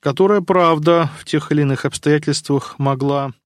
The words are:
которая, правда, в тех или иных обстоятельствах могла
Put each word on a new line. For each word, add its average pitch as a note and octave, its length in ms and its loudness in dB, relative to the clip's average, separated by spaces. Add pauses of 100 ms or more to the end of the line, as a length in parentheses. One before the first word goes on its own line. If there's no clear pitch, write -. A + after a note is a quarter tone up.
которая, F#3+ 420 0
правда, E3+ 760 2
в - 60 -20
тех - 280 -4
или D3 100 2
иных C3+ 240 -2
обстоятельствах D3 920 -2
могла C#3 540 -2 (140)